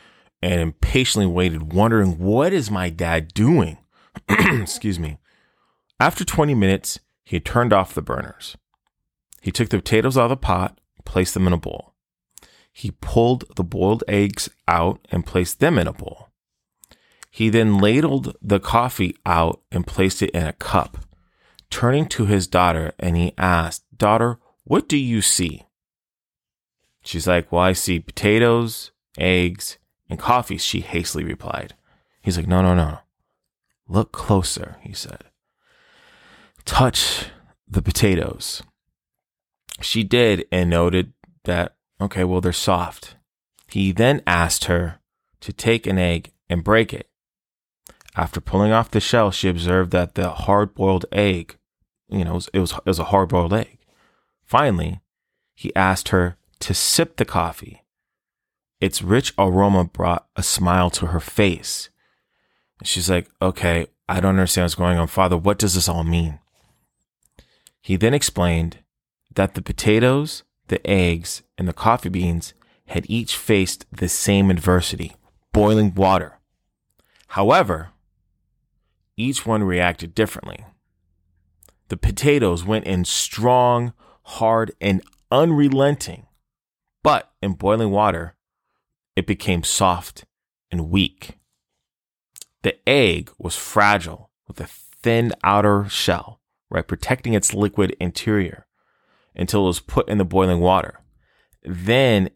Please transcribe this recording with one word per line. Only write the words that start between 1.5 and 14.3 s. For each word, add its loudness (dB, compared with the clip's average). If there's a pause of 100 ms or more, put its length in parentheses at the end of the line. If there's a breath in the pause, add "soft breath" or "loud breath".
wondering, 2
"What 0
is -2
my -4
dad -4
doing?" 2 (260 soft breath)
<clears throat> -14
Excuse 0
me. -8 (800)
After 0
twenty 0
minutes, 0 (240)
he -4
turned 0
off 2
the -6
burners. -10 (840)
He -6
took -2
the 2
potatoes 2
out 6
of 2
the -2
pot, -2 (260)
placed -2
them 2
in 4
a 2
bowl. -12 (800 soft breath)
He -8
pulled 0
the -2
boiled 0
eggs -2 (200)